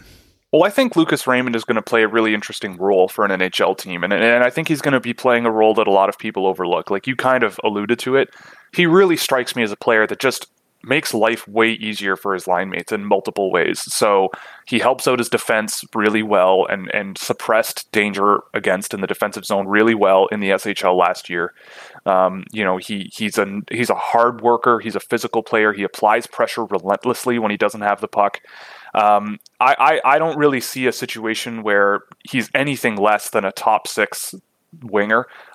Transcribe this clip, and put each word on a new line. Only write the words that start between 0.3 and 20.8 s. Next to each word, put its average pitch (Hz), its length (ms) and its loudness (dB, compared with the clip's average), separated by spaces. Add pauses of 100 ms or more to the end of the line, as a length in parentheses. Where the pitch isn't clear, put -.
Well, 156 100 6
I 202 80 4
think 254 240 0
Lucas 160 320 0
Raymond 127 300 0
is 113 80 -4
gonna 110 180 -2
play 113 220 2
a - 20 2
really 110 260 2
interesting 104 440 -6
role 92 320 2
for 107 160 -2
an 101 80 0
N 92 100 0
H 92 180 -2
L 95 140 2
team, 87 300 -8
and, 95 80 0
and 117 320 4
I 123 60 2
think 160 180 -6
he's 151 120 -2
gonna 139 200 0
be 117 120 -6
playing 120 340 2
a 117 40 2
role 110 240 4
that 104 140 2
a - 20 2
lot 98 180 4
of 101 80 -4
people 104 300 -4
overlook. 87 460 -2
Like, 98 160 -6
you 127 80 -4
kind 127 260 2
of 104 220 -2
alluded 104 340 -2
to 127 160 -4
it. 135 180 2 (400)
He 175 140 2
really 175 300 6
strikes - 400 -2
me 120 80 0
as 101 80 -2
a 107 40 -10
player 110 300 2
that 104 140 -6
just - 260 -2 (380)
makes 143 280 -2
life 113 360 0
way 113 220 2
easier 104 440 -4
for 98 200 -4
his 90 120 -6
line 92 240 0
mates 87 220 -8
in 101 120 -4
multiple 101 460 0
ways. 90 300 0
So 98 500 2 (360)
he 120 120 0
helps 127 300 0
out 127 100 2
his 120 100 -2
defense 110 540 -2 (100)
really 107 300 0
well 95 440 4
and, 95 280 -6
and 98 240 -6
suppressed - 720 -2
danger 101 520 0 (100)
against 101 420 -2
in 101 60 -6
the 95 80 -4
defensive 101 360 -4
zone 98 220 -2
really 107 280 4
well 95 320 4
in 107 120 -4
the 98 140 0
S 98 140 -2
H 101 180 -4